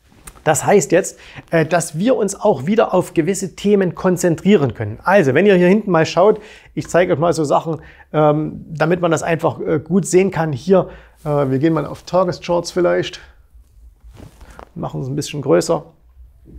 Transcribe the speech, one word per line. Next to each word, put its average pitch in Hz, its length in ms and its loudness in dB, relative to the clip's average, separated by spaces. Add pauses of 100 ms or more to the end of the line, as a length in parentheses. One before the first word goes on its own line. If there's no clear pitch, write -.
(440)
Das 147 220 0
heißt 185 260 4
jetzt, 185 280 0 (320)
äh, 165 140 2
dass 160 340 -2
wir 233 160 2
uns 202 180 -2
auch 143 320 0
wieder 220 300 0
auf - 180 -2
gewisse 175 420 -2
Themen 196 380 0
konzentrieren 175 800 2
können. 107 300 -8
Also, 165 320 4
wenn 170 100 4
ihr 202 100 6
hier 180 120 4
hinten 202 240 2
mal 160 140 2
schaut, 208 340 2 (340)
ich - 140 -8
zeige 180 260 2
euch 135 60 0
mal 170 140 0
so 156 100 -2
Sachen, 156 380 -2 (320)
ähm, 151 560 0
damit 160 320 -2
man 170 100 0
das 160 100 0
einfach, 160 380 -2
äh, 165 200 -2
gut 170 280 -2
sehen 190 240 2
kann. 160 220 -4
Hier, 180 340 0 (380)
äh, - 20 -12
wir 143 320 0
gehen 160 140 2
mal 147 120 -2
auf - 180 -14
Tagescharts 175 680 -2
vielleicht, 175 480 -2 (1500)
machen 156 280 -10
es 135 80 -8
ein 135 60 -8
bisschen 147 260 -8
größer. 165 420 0 (760)